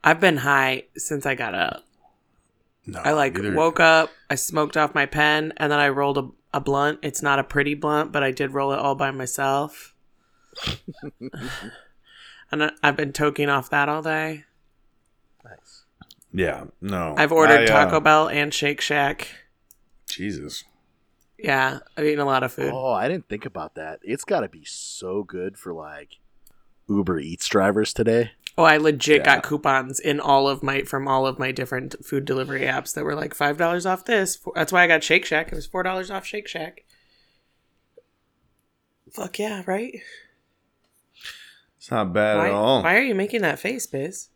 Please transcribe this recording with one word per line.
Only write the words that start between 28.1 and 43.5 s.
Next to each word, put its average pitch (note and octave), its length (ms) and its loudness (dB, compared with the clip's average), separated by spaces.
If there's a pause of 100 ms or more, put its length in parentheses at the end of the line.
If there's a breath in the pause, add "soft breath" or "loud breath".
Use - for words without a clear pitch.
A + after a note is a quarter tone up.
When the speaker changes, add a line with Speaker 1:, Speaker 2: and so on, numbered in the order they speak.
Speaker 1:
Oh, E3 60 4
I D#3 140 8
legit D3+ 400 4
Speaker 2:
Yeah. C#3 180 6
Speaker 1:
got - 80 -4
coupons C#3 560 0
in D3 180 -2
all C#3 300 4
of C3+ 140 -2
my, C#3 200 -2
from C#3 240 -6
all C3+ 200 2
of C3 120 -4
my C3 140 -4
different C3 520 -8
food C#3 200 -4
delivery C3+ 380 -4
apps C3+ 320 -4
that D3 100 -6
were, D3 100 -2
like, D3 180 -6
five D3 240 0
dollars F3 300 0
off F#3 180 -2
this. G3 320 0
Four, - 200 -12
that's E3 160 -2
why F3+ 100 6
I F3 60 6
got D#3+ 160 4
Shake - 200 4
Shack. D#3+ 280 -2
It - 20 -6
was D#3 120 -8
four F#3 180 -6
dollars F#3 260 -6
off F#3+ 160 -10
Shake G#3 220 -10
Shack. E3+ 360 -12 (2250)
Fuck G3 260 -10
yeah, G#3 280 -6
right? G#3+ 340 -6 (1800 loud breath)
Speaker 2:
It's - 120 -18
not G#2 220 -2
bad G#2+ 240 4
Speaker 1:
Why, G2+ 120 4
Speaker 2:
at G2 40 2
all. A2 300 2
Speaker 1:
why F3 140 4
are B3 60 4
you B3+ 120 0
making G3+ 260 -2
that D3+ 180 0